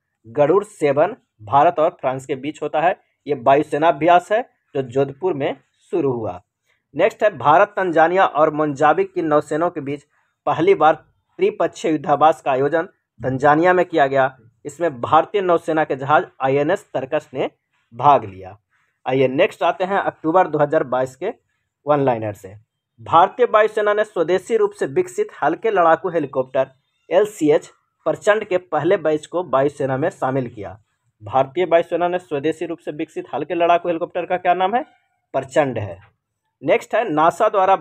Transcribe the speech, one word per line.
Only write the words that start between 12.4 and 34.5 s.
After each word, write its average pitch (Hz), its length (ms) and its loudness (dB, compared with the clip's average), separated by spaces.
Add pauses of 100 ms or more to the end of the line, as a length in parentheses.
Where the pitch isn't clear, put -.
का 147 100 -2
आयोजन 147 380 -2 (300)
तंजानिया 147 540 2
में 180 120 2
किया 156 220 0
गया। 135 300 0 (280)
इसमें 147 360 -6
भारतीय 160 400 2
नौसेना 165 420 0
के 151 120 -4
जहाज 143 300 0 (160)
आईएनएस 143 520 -2
तरकश 147 400 -6
ने 151 180 -6 (420)
भाग 127 320 4
लिया। 92 340 -18 (460)
आइए 131 220 2
नेक्स्ट 160 360 -2
आते 175 200 -2
हैं 190 160 -2
अक्टूबर 165 480 0
दो 151 100 -4
हज़ार 151 280 0
बाईस 131 300 -4
के 202 180 -8 (520)
वन 147 140 2
लाइनर 113 340 -2
से। 95 220 -20 (460)
भारतीय 185 440 2
वायुसेना 214 480 0
ने 208 100 0
स्वदेशी 185 540 -2
रूप 208 140 0
से 190 160 -6
विकसित 180 400 -4 (140)
हल्के 180 300 -2
लड़ाकू 170 380 2
हेलीकॉप्टर 131 600 -4 (380)
एलसीएच 170 640 0 (340)
प्रचंड 208 380 -2
के 180 160 -2
पहले 175 400 -2
बैच 151 260 -2
को 175 200 -6
वायुसेना 135 520 -2
में 147 140 -4
शामिल 131 380 -6
किया। 98 300 -16 (420)
भारतीय 135 440 -2
वायुसेना 170 420 0
ने 180 120 -4
स्वदेशी 156 460 -6
रूप 165 140 -10
से 165 140 -10
विकसित 165 400 -10
हल्के 151 220 -6
लड़ाकू 170 340 2
हेलीकॉप्टर 170 360 -6
का 180 120 -4
क्या 180 160 0